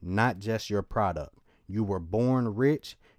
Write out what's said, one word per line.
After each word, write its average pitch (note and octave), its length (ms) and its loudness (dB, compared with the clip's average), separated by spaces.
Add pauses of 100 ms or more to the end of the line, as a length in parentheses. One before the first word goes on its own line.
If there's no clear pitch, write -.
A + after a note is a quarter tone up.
not G2+ 360 2
just A2 300 -4
your G2+ 140 0
product. E2+ 520 -2 (320)
You G#2+ 160 -2
were G2 160 -2
born A#2 540 2
rich. C3+ 420 2 (240)